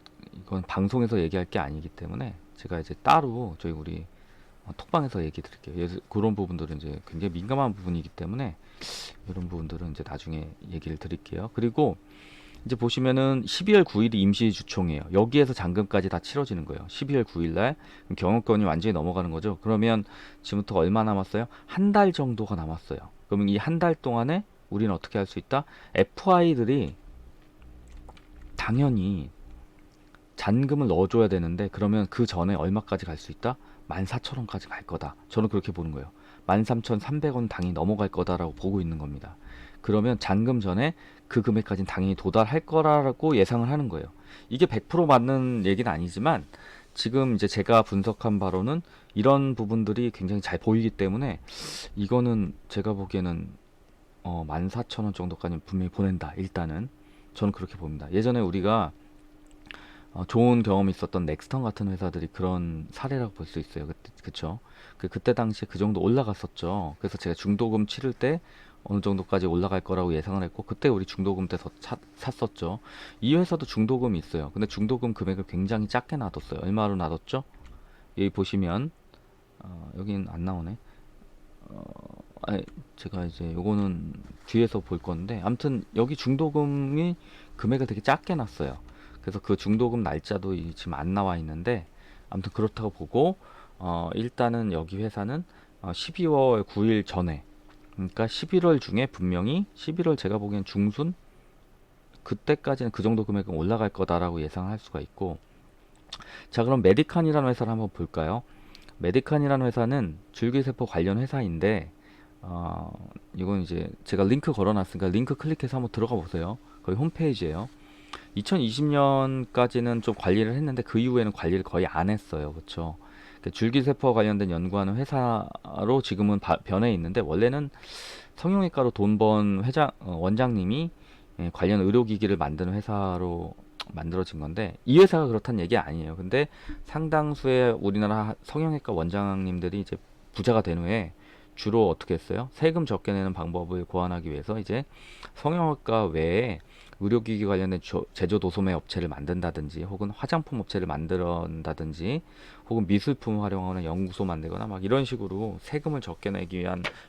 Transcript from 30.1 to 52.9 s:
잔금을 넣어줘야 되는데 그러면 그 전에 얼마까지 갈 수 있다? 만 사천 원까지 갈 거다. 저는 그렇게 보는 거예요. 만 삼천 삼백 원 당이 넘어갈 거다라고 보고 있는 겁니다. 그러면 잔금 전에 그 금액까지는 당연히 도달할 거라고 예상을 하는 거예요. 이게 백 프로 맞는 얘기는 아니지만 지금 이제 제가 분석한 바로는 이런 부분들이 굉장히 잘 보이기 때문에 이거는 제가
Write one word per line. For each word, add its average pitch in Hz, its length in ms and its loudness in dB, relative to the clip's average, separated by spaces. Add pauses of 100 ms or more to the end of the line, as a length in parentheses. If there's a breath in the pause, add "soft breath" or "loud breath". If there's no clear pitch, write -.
잔금을 135 540 2
넣어줘야 95 400 6
되는데 90 400 0
그러면 101 420 2
그 120 160 2
전에 92 280 0
얼마까지 92 520 0
갈 80 100 -6
수 - 140 -14
있다? 120 260 -4 (300 loud breath)
만 90 180 -4
사천 123 340 -6
원까지 101 300 -8
갈 - 140 -12
거다. 80 320 -8 (140)
저는 110 200 2
그렇게 101 220 -2
보는 82 220 -6
거예요. 69 180 -10 (340 loud breath)
만 104 200 4
삼천 117 340 0
삼백 143 380 -2
원 120 120 0
당이 90 240 -4
넘어갈 98 360 0
거다라고 87 460 -2
보고 98 260 -2
있는 82 180 -4
겁니다. 73 380 -10 (440 loud breath)
그러면 107 380 2
잔금 113 420 2
전에 101 340 2 (340 loud breath)
그 117 140 2
금액까지는 104 440 0
당연히 95 280 0
도달할 110 460 2
거라고 151 760 4
예상을 117 320 4
하는 143 200 0
거예요. 78 180 -8 (420 loud breath)
이게 135 180 2
백 - 220 -2
프로 170 180 2
맞는 127 580 4
얘기는 98 260 2
아니지만 87 540 0 (500 loud breath)
지금 127 400 0
이제 101 120 2
제가 110 360 6
분석한 104 560 0
바로는 98 440 0 (320 loud breath)
이런 135 400 4
부분들이 110 580 0
굉장히 98 280 -2
잘 87 180 -4
보이기 113 320 2
때문에 101 500 -2 (540 loud breath)
이거는 110 600 2 (140)
제가 104 260 -2